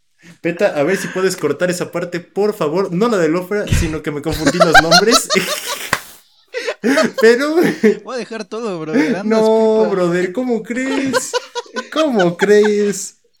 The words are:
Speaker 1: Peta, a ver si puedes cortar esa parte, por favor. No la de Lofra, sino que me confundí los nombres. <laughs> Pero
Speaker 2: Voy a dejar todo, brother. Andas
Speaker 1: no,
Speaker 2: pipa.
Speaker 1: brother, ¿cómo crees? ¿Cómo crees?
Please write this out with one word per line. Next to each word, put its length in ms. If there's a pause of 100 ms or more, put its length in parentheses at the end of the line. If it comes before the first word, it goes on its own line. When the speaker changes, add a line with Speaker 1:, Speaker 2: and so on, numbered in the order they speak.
(420)
Speaker 1:
Peta, 360
a 60
ver 140
si 120
puedes 280
cortar 320
esa 220
parte, 280
por 340
favor. 400
No 140
la 100
de 120
Lofra, 380
sino 340
que 100
me 100
confundí 360
los 240
nombres. 520
<laughs> 1900
Pero 340 (480)
Speaker 2:
Voy 120
a 20
dejar 280
todo, 340
brother. 280 (100)
Andas 80
Speaker 1:
no, 580
Speaker 2:
pipa. 120
Speaker 1:
brother, 380
¿cómo 300
crees? 680 (600)
¿Cómo 460
crees? 840 (180)